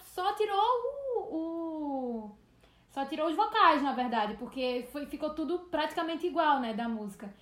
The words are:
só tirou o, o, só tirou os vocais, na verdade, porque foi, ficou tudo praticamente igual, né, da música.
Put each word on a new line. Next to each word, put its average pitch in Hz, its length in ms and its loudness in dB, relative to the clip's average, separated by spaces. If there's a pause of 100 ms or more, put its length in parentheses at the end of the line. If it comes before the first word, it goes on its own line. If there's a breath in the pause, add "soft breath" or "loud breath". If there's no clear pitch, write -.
(140)
só 370 180 0
tirou 415 240 0 (600)
o, - 40 0 (160)
o, 302 920 -4 (600 soft breath)
só 277 140 -4
tirou 311 240 -2
os 311 80 -2
vocais, 392 460 6
na 277 100 2
verdade, 226 460 0
porque 254 540 -4
foi, 294 120 -6
ficou 302 300 -6
tudo 320 240 -2 (120)
praticamente 320 560 -2
igual, 302 340 4
né, 233 120 -2
da 233 160 -2
música. 214 420 -6 (120 loud breath)